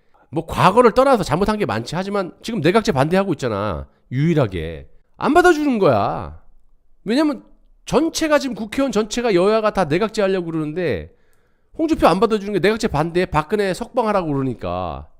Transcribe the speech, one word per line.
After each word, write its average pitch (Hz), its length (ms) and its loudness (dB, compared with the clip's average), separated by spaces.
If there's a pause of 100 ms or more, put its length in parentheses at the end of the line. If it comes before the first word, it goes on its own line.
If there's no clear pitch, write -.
(300)
뭐 147 140 -6
과거를 196 480 4
떠나서 254 320 4
잘못한 208 340 0
게 202 60 -2
많지 117 320 -4
하지만 190 360 -4 (100)
지금 226 180 -6
내각제 190 320 2
반대하고 165 400 0
있잖아. 101 560 -4 (240)
유일하게. 95 760 -2 (280)
안 214 160 -2
받아주는 302 460 4
거야. 120 640 0 (640)
왜냐면 269 400 -2 (420)
전체가 302 520 0
지금 247 160 -4
국회의원 240 380 -4
전체가 226 420 0
여야가 208 380 2
다 190 120 0
내각제 196 380 0
하려고 190 240 0
그러는데 156 640 -4 (680)
홍준표 311 300 2
안 190 140 4
받아주는 208 320 0
게 190 80 -2
내각제 220 280 0
반대에 165 380 -2
박근혜 185 480 -2
석방하라고 214 540 -2
그러니까 92 800 -4 (120)